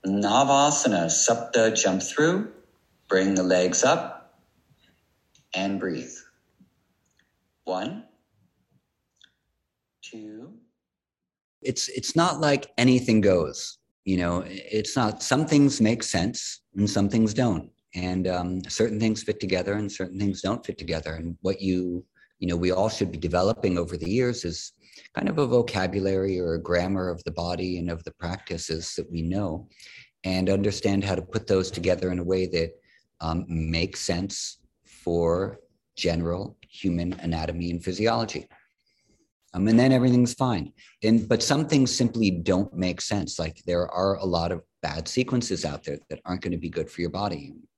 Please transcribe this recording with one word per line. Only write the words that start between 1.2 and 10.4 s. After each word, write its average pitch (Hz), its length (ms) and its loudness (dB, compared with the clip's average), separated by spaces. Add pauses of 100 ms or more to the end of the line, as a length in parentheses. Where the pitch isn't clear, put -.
jump 95 280 2
through. 175 500 0 (560)
Bring 95 260 4
the 92 80 2
legs 90 400 4
up 143 280 2 (1400)
and 98 240 -2
breathe. 87 340 -6 (1500)
One, 135 400 -6 (2000)
two. 110 500 -16 (1080)